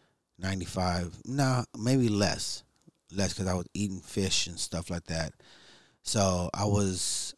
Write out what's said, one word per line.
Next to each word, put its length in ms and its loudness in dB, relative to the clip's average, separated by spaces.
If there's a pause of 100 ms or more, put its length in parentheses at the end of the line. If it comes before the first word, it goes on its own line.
(380)
ninety-five, 880 -2
nah, 380 2 (120)
maybe 340 4
less. 540 0 (480)
Less 220 0
'cause 140 -2
I 80 2
was 180 -2
eating 280 -2
fish 440 0
and 140 -8
stuff 320 -6
like 140 -6
that. 280 -4 (720)
So 500 2
I 120 -2
was, 720 0